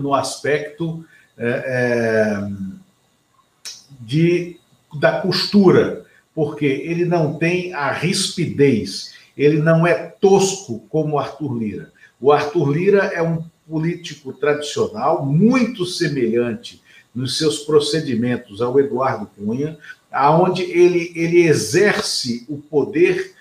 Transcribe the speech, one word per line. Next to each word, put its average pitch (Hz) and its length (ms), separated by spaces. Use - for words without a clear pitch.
no 139 120
aspecto, 147 920
é, 113 100
é, 117 1000
de, 170 580
da 160 280
costura, 180 840
porque 147 320
ele 165 400
não 160 280
tem 175 400
a 139 180
rispidez, 135 1200
ele 151 240
não 165 240
é 175 80
tosco 190 960
como 151 260
o 143 40
Arthur 131 380
Lira. 98 340
O 131 120
Arthur 147 400
Lira 190 340
é 170 160
um 165 220
político 156 640
tradicional, 143 920
muito 202 600
semelhante 120 960
nos 127 240
seus 151 220
procedimentos 123 1000
ao 123 180
Eduardo 123 580
Cunha, 127 400
aonde 175 520
ele, 175 520
ele 170 300
exerce 127 1040
o 143 80
poder 165 840